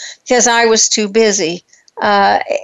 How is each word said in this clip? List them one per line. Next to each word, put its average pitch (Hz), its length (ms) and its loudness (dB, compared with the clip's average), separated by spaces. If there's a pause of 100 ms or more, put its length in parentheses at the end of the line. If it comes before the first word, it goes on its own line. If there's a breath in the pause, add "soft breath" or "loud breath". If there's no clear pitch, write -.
(240 loud breath)
because 247 240 0
I 233 160 2
was 220 240 2
too 214 220 -2
busy. 190 520 0 (400 soft breath)
Uh, 202 380 2 (240)